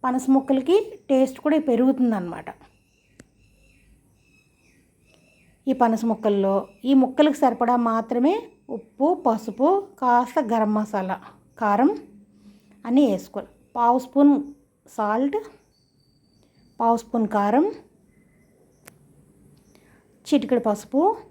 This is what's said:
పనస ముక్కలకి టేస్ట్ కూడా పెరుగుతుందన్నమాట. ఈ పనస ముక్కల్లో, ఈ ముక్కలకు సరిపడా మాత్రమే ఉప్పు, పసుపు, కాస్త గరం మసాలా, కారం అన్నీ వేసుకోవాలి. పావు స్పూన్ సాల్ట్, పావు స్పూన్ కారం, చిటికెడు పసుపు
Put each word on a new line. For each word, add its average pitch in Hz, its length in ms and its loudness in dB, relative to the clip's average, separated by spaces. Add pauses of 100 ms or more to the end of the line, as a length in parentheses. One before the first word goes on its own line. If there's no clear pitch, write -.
పనస 254 220 -2 (100)
ముక్కలకి 269 420 2 (320)
టేస్ట్ 262 360 0
కూడా 302 140 2 (100)
పెరుగుతుందన్నమాట. 226 760 0 (3250)
ఈ 262 140 0
పనస 226 260 0
ముక్కల్లో, 202 460 0 (340)
ఈ 277 40 4 (100)
ముక్కలకు 294 400 0
సరిపడా 240 340 0 (140)
మాత్రమే 240 420 0 (420)
ఉప్పు, 262 320 -4 (180)
పసుపు, 226 440 -2 (320)
కాస్త 247 360 2 (140)
గరం 214 260 0
మసాలా, 190 400 -6 (420)
కారం 226 300 2 (960)
అన్నీ 254 220 2
వేసుకోవాలి. 190 420 -6 (260)
పావు 240 280 2
స్పూన్ 285 280 4 (600)
సాల్ట్, 233 420 -2 (1400)
పావు 233 220 2
స్పూన్ 226 320 -4
కారం, 214 320 2 (2500)
చిటికెడు 254 420 0
పసుపు 214 340 -2 (280)